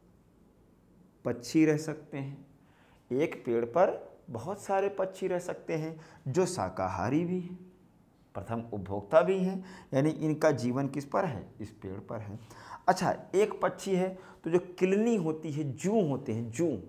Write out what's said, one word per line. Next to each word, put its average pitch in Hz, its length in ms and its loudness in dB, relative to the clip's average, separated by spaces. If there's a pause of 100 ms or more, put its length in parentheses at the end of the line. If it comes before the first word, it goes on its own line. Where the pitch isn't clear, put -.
(1200)
पक्षी - 420 2
रह 151 120 4
सकते 151 400 -8
हैं। 139 260 -8 (640)
एक 143 360 0
पेड़ 117 200 2
पर - 380 2 (260)
बहुत 156 300 -8
सारे 196 300 0
पक्षी 190 380 -4
रह 180 100 0
सकते 175 360 -6
हैं 160 240 -4 (300)
जो 175 180 4
शाकाहारी 95 800 0
भी 180 160 0
हैं, 175 160 -10 (800)
प्रथम 113 280 -4 (100)
उपभोक्ता 101 500 4
भी 190 160 2
हैं, 190 240 0 (320)
यानी 143 160 4
इनका 156 420 2
जीवन 123 360 0
किस 143 160 -6
पर - 200 0
है? 117 220 -4 (140)
इस 101 120 -10
पेड़ 95 280 -10
पर - 200 -10
है। 101 180 -12 (500)
अच्छा, 180 260 4 (200)
एक 208 280 2
पक्षी 185 340 0
है 185 120 2 (360)
तो 165 60 -4
जो 175 80 6 (200)
किलनी 208 380 4
होती 160 360 -2
है, 143 200 -2
जू 202 300 2
होते 139 300 -2
हैं, 117 180 -4
जू, 156 200 0 (180)